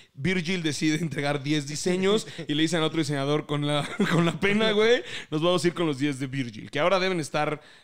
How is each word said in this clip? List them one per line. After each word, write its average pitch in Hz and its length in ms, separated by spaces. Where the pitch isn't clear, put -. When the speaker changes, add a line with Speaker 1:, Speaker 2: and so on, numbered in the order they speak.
Speaker 1:
Virgil 180 500
decide 156 320
entregar 143 480
diez 147 240
diseños 185 580
Speaker 2:
<laughs> 160 120
Speaker 1:
y 151 60
le 151 80
dicen 160 200
a 156 40
otro 156 120
diseñador 147 480
con 147 200
la, 147 220
<laughs> 202 140
con 170 140
la 160 120
pena, 214 340
güey, 226 320
"Nos 151 100
vamos 175 240
a 175 40
ir 160 60
con 165 120
los 151 120
diez 143 200
de 139 80
Virgil", 123 440
que 143 100
ahora 180 180
deben 185 220
estar 151 420